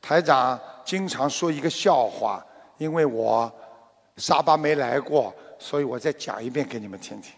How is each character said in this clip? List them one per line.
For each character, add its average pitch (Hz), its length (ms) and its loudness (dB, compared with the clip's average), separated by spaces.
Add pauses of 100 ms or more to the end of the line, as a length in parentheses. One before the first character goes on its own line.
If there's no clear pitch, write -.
台 156 180 2
长 131 380 4 (260)
经 190 220 -4
常 143 240 -2
说 165 220 -2
一 147 80 -4
个 156 100 0
笑 151 360 4
话， 101 380 -4 (340)
因 156 140 -4
为 160 120 2
我 113 480 0 (640)
沙 160 260 2
巴 156 140 6
没 151 200 2
来 127 220 0
过， 135 340 0 (260)
所 - 220 -4
以 143 40 0
我 123 140 -6
再 151 160 -2
讲 - 280 -10
一 120 80 -6
遍 135 160 -2
给 117 140 -8
你 104 80 -10
们 98 100 -12
听 104 220 -14
听。 - 180 -20